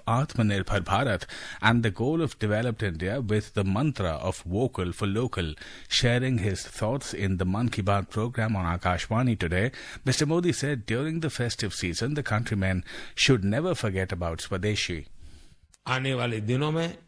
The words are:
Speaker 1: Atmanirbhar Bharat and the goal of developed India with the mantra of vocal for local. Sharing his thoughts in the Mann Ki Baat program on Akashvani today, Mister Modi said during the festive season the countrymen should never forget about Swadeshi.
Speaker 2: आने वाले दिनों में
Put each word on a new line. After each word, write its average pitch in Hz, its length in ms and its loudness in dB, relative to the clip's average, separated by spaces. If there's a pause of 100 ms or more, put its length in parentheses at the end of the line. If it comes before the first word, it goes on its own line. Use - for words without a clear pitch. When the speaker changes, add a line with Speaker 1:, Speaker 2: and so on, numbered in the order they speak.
Speaker 1:
Atmanirbhar 107 760 2
Bharat 101 400 0 (360)
and 113 220 6
the 110 80 2
goal 143 300 0
of - 180 -2
developed 110 420 0
India 92 380 -2
with 104 360 0
the 101 100 2
mantra 98 480 2 (160)
of - 100 -6 (140)
vocal 98 400 0
for - 120 -2
local. 98 480 0 (360)
Sharing 123 480 2
his 95 260 0
thoughts - 500 -4
in 95 240 0
the 92 80 0
Mann 107 240 2
Ki 110 140 -2
Baat 101 260 2
program 113 460 0
on 87 160 2
Akashvani 104 680 2
today, 92 340 2 (340)
Mister 131 200 2
Modi 170 280 2
said 135 320 -2
during 151 340 -2
the 160 100 -2
festive 117 440 -2
season 107 400 -2
the 147 100 -2
countrymen 95 600 0 (300)
should 120 300 4
never 139 320 2
forget 95 420 -2
about 85 300 -4
Swadeshi. 95 560 -2 (840)
Speaker 2:
आने 131 260 0
वाले 120 280 0
दिनों 127 300 0
में 165 260 -2 (100)